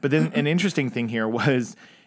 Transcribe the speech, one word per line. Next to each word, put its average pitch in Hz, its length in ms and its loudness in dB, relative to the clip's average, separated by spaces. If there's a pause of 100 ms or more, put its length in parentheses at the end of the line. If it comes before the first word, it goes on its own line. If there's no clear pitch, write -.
But 135 100 0
then 156 240 2
an 147 120 0
interesting 165 420 0
thing 117 200 -4
here 110 180 -2
was, 117 480 0 (320)